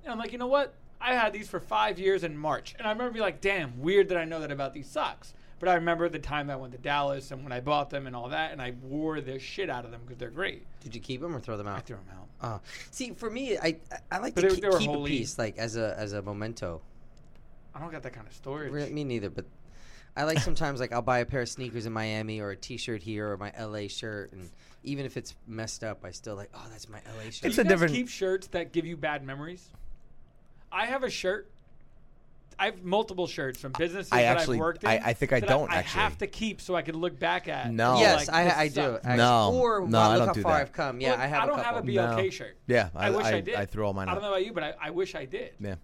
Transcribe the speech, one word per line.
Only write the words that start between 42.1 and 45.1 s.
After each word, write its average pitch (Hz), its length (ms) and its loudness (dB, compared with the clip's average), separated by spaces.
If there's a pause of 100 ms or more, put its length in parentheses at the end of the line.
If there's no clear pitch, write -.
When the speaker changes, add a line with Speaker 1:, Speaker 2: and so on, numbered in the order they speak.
Speaker 1:
K 113 80 2
Speaker 3:
No. 185 60 2
Speaker 1:
shirt. - 260 -12 (120)
Speaker 3:
Yeah, 113 260 4
Speaker 1:
I 80 120 0
Speaker 3:
I, 202 40 4
Speaker 1:
wish 214 160 2
I 110 100 4
Speaker 3:
I, 104 40 2
Speaker 1:
did. 208 160 -4
Speaker 3:
I 101 100 0
threw 107 200 -2
all 98 80 2
mine 95 140 -2
Speaker 1:
I 90 60 0
don't - 80 -2
Speaker 3:
out. 208 40 -4
Speaker 1:
know 202 80 -2
about 190 120 2
you, 226 60 -8
but 165 100 -4
I, 151 180 -6
I 156 100 -6
wish 180 240 -2